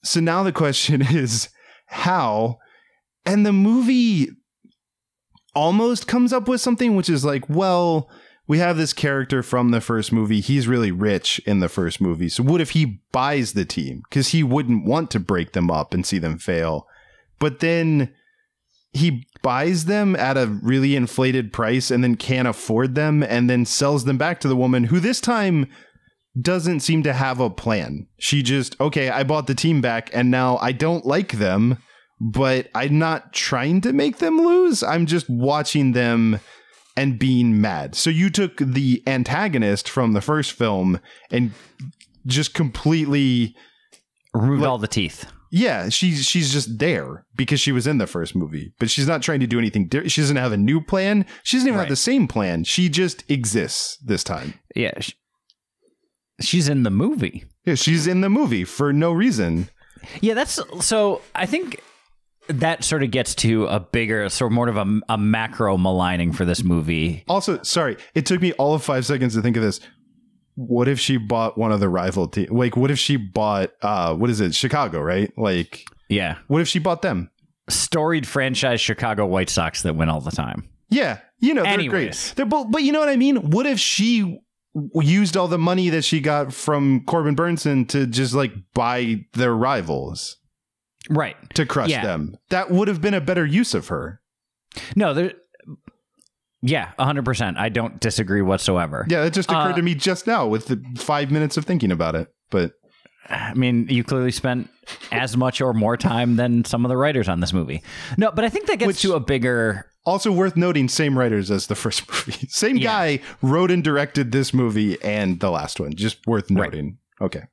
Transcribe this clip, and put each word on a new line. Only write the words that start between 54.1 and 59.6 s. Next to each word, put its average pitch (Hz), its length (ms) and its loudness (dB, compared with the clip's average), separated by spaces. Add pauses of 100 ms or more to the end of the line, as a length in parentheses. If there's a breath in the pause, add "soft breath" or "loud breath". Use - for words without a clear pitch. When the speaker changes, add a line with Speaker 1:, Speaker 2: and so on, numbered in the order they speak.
Speaker 1:
time. 76 300 -8 (240)
Speaker 2:
Yeah, 110 240 -4
sh-, - 100 -8 (1300)
she's 165 300 0
in 139 140 2
the 113 60 2
movie. 143 540 -2 (220)
Speaker 1:
Yeah, 156 100 0
she's 160 320 0
in 185 140 2
the 196 80 2
movie 175 340 2
for 143 300 -2
no 160 180 2
reason. 110 560 0 (540 loud breath)